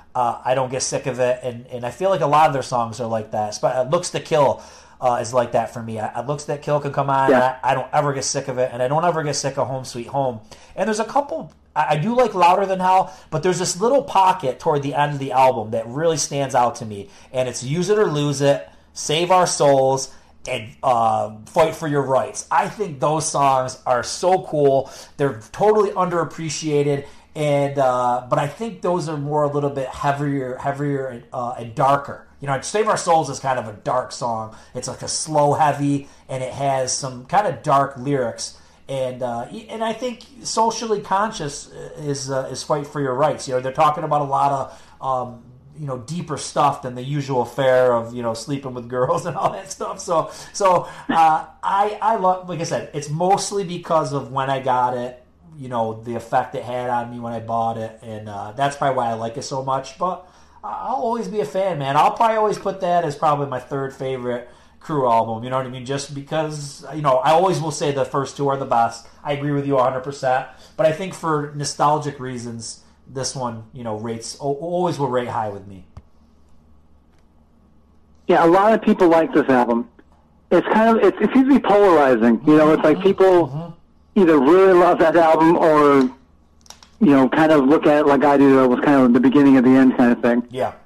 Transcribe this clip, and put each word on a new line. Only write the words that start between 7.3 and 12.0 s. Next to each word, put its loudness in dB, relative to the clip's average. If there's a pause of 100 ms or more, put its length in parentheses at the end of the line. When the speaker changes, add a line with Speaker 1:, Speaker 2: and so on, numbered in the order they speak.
Speaker 2:
Yeah. 6
Speaker 1:
and 4 (180)
I, 0
I 2
don't -6
ever 0
get -6
sick -6
of -6
it, 0
and -4
I 0
don't 0
ever 0
get -4
sick -4
of -2
Home -8
Sweet -12
Home. -4 (340)
And -2
there's -2
a 0
couple, -4 (240)
I, 0
I 2
do 0